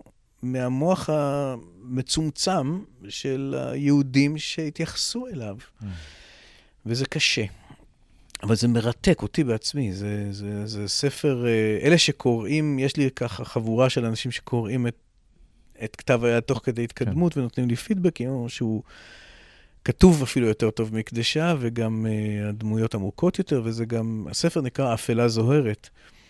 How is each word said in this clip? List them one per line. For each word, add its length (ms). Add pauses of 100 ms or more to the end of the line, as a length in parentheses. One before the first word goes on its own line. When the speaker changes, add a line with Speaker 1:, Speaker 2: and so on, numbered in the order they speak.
(420)
Speaker 1:
מהמוח 680
המצומצם 1700 (260)
של 500
היהודים 800
שהתייחסו 880
אליו. 300 (260)
Speaker 2:
Mm. 20 (1040)
Speaker 1:
וזה 200
קשה. 380 (1000)
אבל 140
זה 120
מרתק 540
אותי 220
בעצמי, 480
זה, 380
זה, 360
זה 220
ספר, 580
אה, 360
אלה 160
שקוראים, 800
יש 180
לי 140
ככה 340
חבורה 460
של 140
אנשים 260
שקוראים 560
את, 80 (880)
את 120
כתב 280
היד 180
תוך 220
כדי 200
התקדמות 500
Speaker 2:
כן. 60
Speaker 1:
ונותנים 280
לי 80
פידבקים, 540
או 180
שהוא 340 (1000)
כתוב 380
אפילו 240
יותר 240
טוב 240
מקדשה, 640
וגם, 480
אה, 420
הדמויות 460
עמוקות 440
יותר, 260
וזה 200
גם, 460
הספר 300
נקרא 340
אפלה 340
זוהרת, 600 (420)